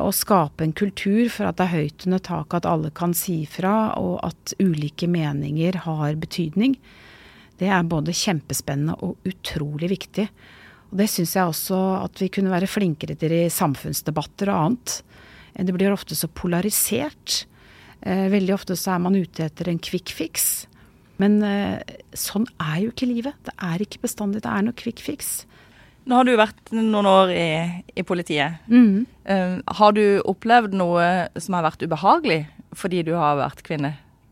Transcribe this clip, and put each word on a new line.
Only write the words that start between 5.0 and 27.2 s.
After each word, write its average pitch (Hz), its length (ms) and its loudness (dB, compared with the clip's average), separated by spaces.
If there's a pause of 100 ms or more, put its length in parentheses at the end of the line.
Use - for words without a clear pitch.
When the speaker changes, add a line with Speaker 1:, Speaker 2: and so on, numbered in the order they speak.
Speaker 1:
meninger 160 800 -2
har 156 340 -2
betydning, 175 560 -2 (840)
det 180 120 0
er 180 160 4
både 165 320 -2
kjempespennende 147 800 -2
og 185 160 -4 (160)
utrolig 156 640 -4
viktig. - 340 -4 (640)
Og 185 80 -2
det 208 120 4
synes 170 260 -2
jeg 180 160 2
også 185 260 -2 (220)
at - 220 -8
vi 185 120 0
kunne 196 160 2
være 185 200 2
flinkere 160 480 -2
til 160 180 0
i 170 160 4
samfunnsdebatter 156 1000 -2
og 196 80 0
annet. 185 380 -2 (560)
Det 180 240 -2
blir 196 180 2
ofte - 240 -8
så - 80 -4
polarisert. - 1160 -2 (580)
Eh, 190 260 0
veldig 196 280 2
ofte 190 200 -6
så 185 200 -2
er 175 100 0
man 190 80 4
ute 165 320 -2
etter 165 240 -6
en 170 80 -2
quick - 320 -6
fix. - 560 -4 (560)
Men, 208 240 4
eh, 202 320 -2 (300)
sånn - 400 -4 (100)
er 156 240 -2
jo 226 80 -2
ikke 254 160 -4
livet. 247 380 -4
Det - 180 -12
er 180 240 -2
ikke - 160 -12
bestandig 208 400 -4
det 233 80 -4
er 208 160 0
noe 240 80 -4
quick - 240 -8
fix. - 460 -8 (640)
Speaker 2:
Nå 247 120 4
har 254 80 6
du 254 100 4
vært - 380 0
noen 214 340 2
år 190 240 8